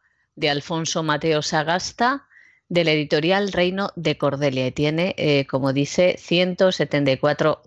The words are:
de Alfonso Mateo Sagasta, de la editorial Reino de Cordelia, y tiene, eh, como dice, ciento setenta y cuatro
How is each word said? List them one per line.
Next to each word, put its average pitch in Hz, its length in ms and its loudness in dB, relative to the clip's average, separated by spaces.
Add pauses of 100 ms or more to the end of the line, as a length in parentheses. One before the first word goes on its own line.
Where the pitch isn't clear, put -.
(360)
de 151 140 -2
Alfonso 160 520 -4
Mateo 151 400 0
Sagasta, 180 840 -2 (420)
de 170 160 0
la 156 80 2
editorial 165 580 0
Reino 185 460 -2
de 175 220 -2
Cordelia, 135 500 0
y 127 40 -4
tiene, 160 460 -2
eh, 143 280 2
como 135 260 0
dice, 143 460 2
ciento 180 520 2
setenta 143 400 0
y 131 60 2
cuatro 147 500 0